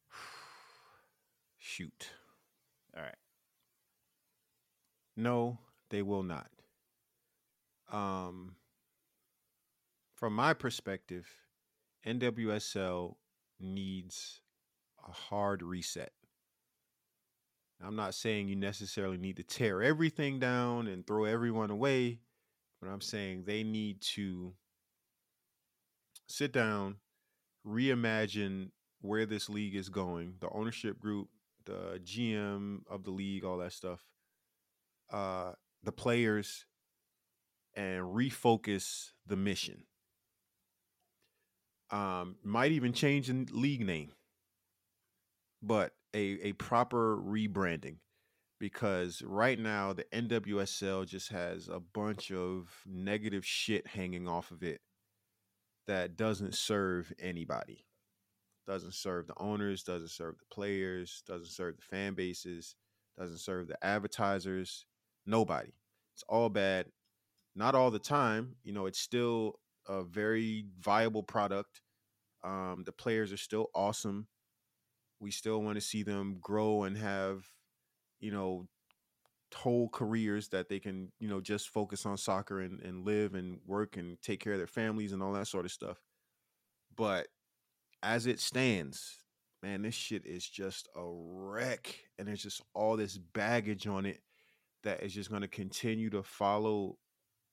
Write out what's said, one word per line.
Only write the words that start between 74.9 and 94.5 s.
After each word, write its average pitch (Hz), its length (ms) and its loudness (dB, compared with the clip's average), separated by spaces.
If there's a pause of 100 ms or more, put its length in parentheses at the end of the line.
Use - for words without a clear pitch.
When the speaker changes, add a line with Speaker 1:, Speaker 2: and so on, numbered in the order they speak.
Speaker 1:
We 101 100 -8
still 110 320 0
wanna 104 200 0
see 107 200 -2
them 98 380 -2
grow 107 440 4
and 95 120 0
have, 98 500 -2 (720)
you 104 140 -6
know, 92 340 -2 (880)
whole 120 340 4
careers 107 600 0
that 92 200 0
they 98 120 -2
can, 95 400 -8
you 110 80 -2
know, 98 120 -2
just 104 280 -2
focus 104 360 -2
on 101 120 -2
soccer 98 440 0
and, 92 200 -6
and 92 260 -8
live 107 280 2
and 90 300 -6
work 101 320 -2
and 87 240 -8
take 101 200 -4
care 107 140 -2
of 98 40 0
their 87 80 -2
families 110 460 -2
and 95 100 -2
all 98 100 0
that 98 140 -2
sort 92 180 -2
of 90 60 -6
stuff. - 320 -10 (920)
But 98 340 2 (760)
as 113 240 2
it 123 140 2
stands, 101 800 2 (440)
man, 98 200 -2
this 113 120 -2
shit - 320 -4
is 90 200 -6
just - 500 -6
a 85 80 -6
wreck. 95 920 -6 (240)
And 101 80 -8
there's 104 160 -4
just - 180 -8 (140)
all 110 220 4
this 98 200 -2
baggage 104 720 0
on 98 180 0
it 98 160 -4 (640)